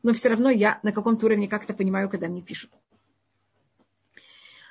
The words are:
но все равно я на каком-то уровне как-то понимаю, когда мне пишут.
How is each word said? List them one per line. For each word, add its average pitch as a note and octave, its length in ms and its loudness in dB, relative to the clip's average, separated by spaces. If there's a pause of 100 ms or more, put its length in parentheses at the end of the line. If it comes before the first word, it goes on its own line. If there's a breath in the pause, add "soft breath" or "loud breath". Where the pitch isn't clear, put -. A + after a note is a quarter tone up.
но A#3 100 4
все A#3 160 2
равно A#3 200 2
я G#3+ 340 2
на G#3 80 0
каком-то A3 360 0
уровне G#3 200 2
как-то G#3 260 -6
понимаю, G3 360 -2
когда E3+ 180 -6
мне F3+ 140 -8
пишут. - 300 -16 (2000 soft breath)